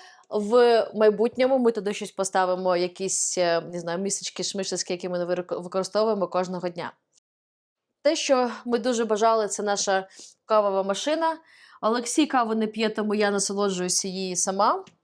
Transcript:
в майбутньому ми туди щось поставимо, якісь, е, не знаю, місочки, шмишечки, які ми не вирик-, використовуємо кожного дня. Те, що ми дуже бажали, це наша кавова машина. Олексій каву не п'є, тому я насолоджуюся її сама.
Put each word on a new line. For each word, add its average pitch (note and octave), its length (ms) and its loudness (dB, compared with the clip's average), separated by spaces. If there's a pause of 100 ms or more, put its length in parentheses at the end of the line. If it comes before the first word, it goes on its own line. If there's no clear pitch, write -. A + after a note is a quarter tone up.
(300)
в A3+ 640 4
майбутньому A3+ 640 2
ми A#3 140 4
туди G#3 220 -4
щось - 180 -10
поставимо, F#3 640 0
якісь, F3+ 640 -2
е, E3+ 220 2
не E3+ 200 -8
знаю, E3+ 180 -4
місочки, - 440 -6
шмишечки, F#3+ 500 -6
які F3+ 160 -6
ми F3+ 100 -4
не F3 60 -2
вирик-, F3 380 -4
використовуємо F#3+ 640 -2
кожного F3+ 400 -4
дня. E3+ 240 -10 (1120)
Те, D#4+ 140 4
що B3+ 340 2 (140)
ми A#3+ 140 0
дуже A#3 260 0
бажали, A3 440 2
це G3+ 140 -6
наша G3 460 0 (360)
кавова G3+ 380 2
машина. D#4 560 -2 (420)
Олексій A#3+ 460 0
каву A#3 280 0
не A3 120 2
п'є, A3 240 -2
тому G#3+ 240 -2
я G#3 160 2
насолоджуюся G3 800 -2
її F#3 280 -6
сама. G#3+ 480 0 (200)